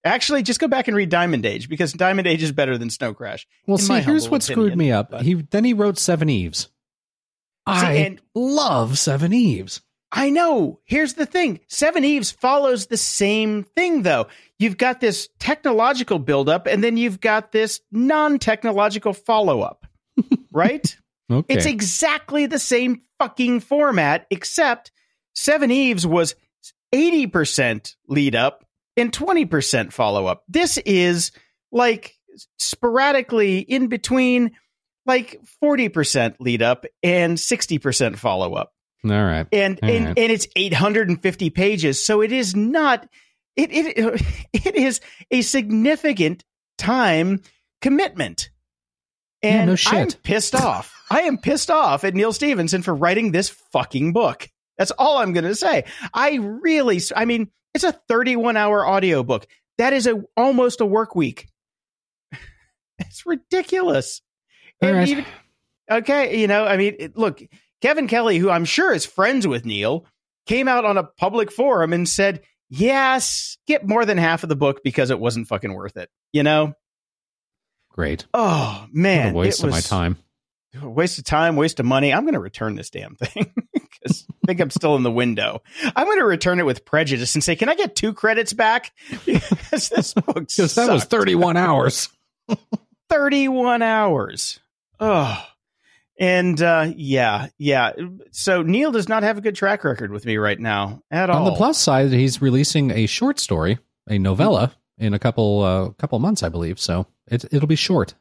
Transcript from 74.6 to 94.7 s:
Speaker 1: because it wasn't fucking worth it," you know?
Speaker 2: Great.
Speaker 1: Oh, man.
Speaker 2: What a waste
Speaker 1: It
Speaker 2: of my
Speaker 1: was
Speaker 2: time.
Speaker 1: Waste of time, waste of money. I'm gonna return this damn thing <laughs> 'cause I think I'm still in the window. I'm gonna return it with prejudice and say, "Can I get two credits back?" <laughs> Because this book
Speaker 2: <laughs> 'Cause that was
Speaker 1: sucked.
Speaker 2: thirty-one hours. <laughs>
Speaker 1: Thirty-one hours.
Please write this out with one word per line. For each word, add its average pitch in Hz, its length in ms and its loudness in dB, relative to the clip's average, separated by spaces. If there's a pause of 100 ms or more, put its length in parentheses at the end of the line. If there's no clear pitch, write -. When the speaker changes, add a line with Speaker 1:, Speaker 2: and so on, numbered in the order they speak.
Speaker 1:
because 131 300 0
it 101 80 -2
wasn't 117 260 -4
fucking 104 260 -6
worth 95 240 -12
it," 90 140 -16 (220)
you 147 100 2
know? 151 320 2 (1160)
Speaker 2:
Great. 80 420 -4
Speaker 1:
Oh, 143 580 -2
man. 160 420 2
Speaker 2:
What 85 80 0
a 98 40 2
waste 101 140 -2
Speaker 1:
It - 60 0
Speaker 2:
of 139 40 0
my 82 80 0
Speaker 1:
was 85 100 -4
Speaker 2:
time. 90 280 0 (640)
Speaker 1:
Waste 147 360 -4
of 135 60 -14
time, 160 320 2
waste 156 240 0
of 120 60 0
money. 135 260 2
I'm 131 120 0
gonna 294 160 -2
return 104 360 -8
this - 140 -14
damn - 260 -14
thing - 360 -6 (100)
<laughs> - 140 -12 (280)
'cause - 260 -4
I - 160 -4
think 180 140 -2
I'm 147 100 0
still 151 260 0
in 127 60 2
the 120 80 0
window. 113 520 -2 (340)
I'm 285 100 0
gonna 392 180 2
return 180 360 0
it 160 60 0
with 127 180 -2
prejudice 135 500 -2
and 151 100 0
say, 165 120 0
"Can 226 120 0
I 320 60 2
get - 220 -2
two 226 160 -2
credits 220 400 0
back?" 226 400 0 (180)
<laughs> - 160 -14
Because - 640 -2
this - 240 -2
book - 200 0 (140)
Speaker 2:
<laughs> - 80 -6
'Cause 175 180 0
that 240 160 2
was 156 120 2
Speaker 1:
sucked. - 80 -8
Speaker 2:
thirty-one 175 460 2
hours. 143 520 2 (400)
<laughs> 220 100 -4 (520)
Speaker 1:
Thirty-one 269 720 2
hours. 208 800 -2 (400)